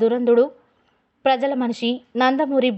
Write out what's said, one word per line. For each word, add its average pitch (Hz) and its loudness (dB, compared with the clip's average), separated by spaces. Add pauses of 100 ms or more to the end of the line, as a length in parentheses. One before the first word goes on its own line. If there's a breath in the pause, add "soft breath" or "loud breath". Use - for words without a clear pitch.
దురంధుడు, 240 2 (800)
ప్రజల 269 0
మనిషి 240 -4 (320)
నందమూరి 269 0